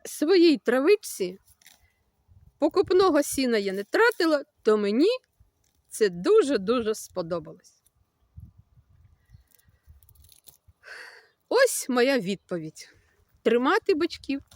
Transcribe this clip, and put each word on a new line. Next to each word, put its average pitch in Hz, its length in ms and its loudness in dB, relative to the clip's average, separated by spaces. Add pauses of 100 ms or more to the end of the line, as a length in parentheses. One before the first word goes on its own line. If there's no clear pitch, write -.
своїй 330 540 2
травичці 247 800 -2 (1200)
покупного 349 640 2
сіна 247 360 -2
я 196 140 -4
не 202 120 -8
тратила, 339 600 0 (180)
то 214 140 4
мені 214 320 2 (800)
це 214 200 0
дуже-дуже 226 880 0
сподобалось. 165 880 -10 (3750)
Ось - 400 0
моя 254 300 2
відповідь. 175 760 -8 (480)
Тримати 277 520 0
бичків 285 460 -6 (140)